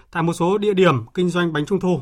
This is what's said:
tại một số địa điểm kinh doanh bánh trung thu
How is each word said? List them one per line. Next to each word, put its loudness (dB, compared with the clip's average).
tại -4
một 0
số 0
địa 0
điểm 2
kinh 0
doanh -2
bánh -4
trung -2
thu 0